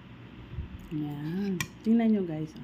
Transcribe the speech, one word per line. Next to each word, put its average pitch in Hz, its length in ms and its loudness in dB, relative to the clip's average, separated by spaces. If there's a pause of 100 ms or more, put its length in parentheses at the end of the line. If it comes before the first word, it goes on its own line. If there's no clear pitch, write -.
(960)
ayan. 156 640 -2 (240)
Tingnan 226 320 6
nyo 202 80 4
guys. 156 420 -4